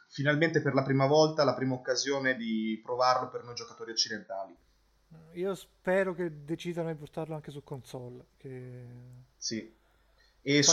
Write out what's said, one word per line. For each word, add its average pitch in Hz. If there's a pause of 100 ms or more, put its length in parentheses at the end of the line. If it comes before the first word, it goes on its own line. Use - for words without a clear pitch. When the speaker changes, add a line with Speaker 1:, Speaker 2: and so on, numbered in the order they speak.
Speaker 1:
finalmente 147
per 139
la 135
prima 135
volta 156
la 131
prima 131
occasione 131
di 110
provarlo 127
per 120
noi 120
giocatori 117
occidentali. 98 (800)
Speaker 2:
Io 180
spero 185
che 156
decidano 165
di 160
portarlo 156
anche 156
su 143
console, 123 (100)
che 127 (500)
Speaker 1:
Sì. 117 (920)
E 143
Speaker 2:
Infatti 143